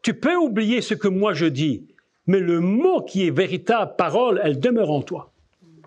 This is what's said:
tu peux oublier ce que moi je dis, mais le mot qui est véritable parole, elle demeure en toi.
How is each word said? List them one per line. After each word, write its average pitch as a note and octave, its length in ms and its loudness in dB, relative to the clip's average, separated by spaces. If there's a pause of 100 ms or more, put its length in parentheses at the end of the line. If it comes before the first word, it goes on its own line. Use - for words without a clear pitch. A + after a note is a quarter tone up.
tu A#3 100 0
peux E4 220 0
oublier A#3+ 440 0
ce - 140 -4
que G3+ 160 -2
moi G3 240 0
je D#3+ 140 0
dis, C#3 380 -2 (420)
mais F#3+ 120 4
le E3+ 220 0
mot A#3+ 400 2
qui F#3+ 260 -2
est D#3 40 0
véritable F#3 680 -2
parole, F#3+ 440 0
elle C#3+ 200 0
demeure A3 300 2
en C#3+ 100 0
toi. - 320 -12 (540)